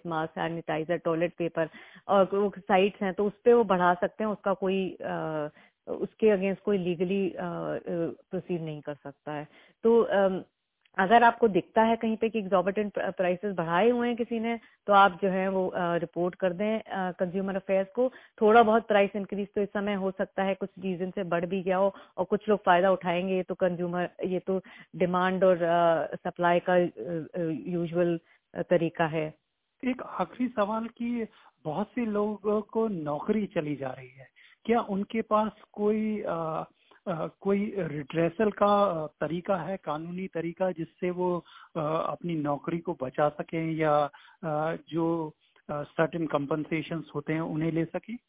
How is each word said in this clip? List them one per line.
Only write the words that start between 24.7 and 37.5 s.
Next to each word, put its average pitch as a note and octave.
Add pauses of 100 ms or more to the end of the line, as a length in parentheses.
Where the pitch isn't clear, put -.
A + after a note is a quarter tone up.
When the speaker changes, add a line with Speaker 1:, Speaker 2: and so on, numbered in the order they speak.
Speaker 1:
डिमांड F3+
और, F3+
अ, E3+
सप्लाई F3
का, F3+
अ, F3 (480)
अ, D#3+ (120)
यूजुअल, E3+ (360)
अ, -
तरीका E3+
है। D#3 (520)
Speaker 2:
एक B3+
आखिरी -
सवाल A3
कि A#3 (380)
बहुत D#3
से A#3+
लोगों G#3
को A3
नौकरी D3
चली D3
जा C3+
रही C3
है, C3+ (280)
क्या A3+
उनके G3+
पास G#3+ (200)
कोई, G#3+
अ, D#3+ (400)
अ, E3+ (140)
कोई G3+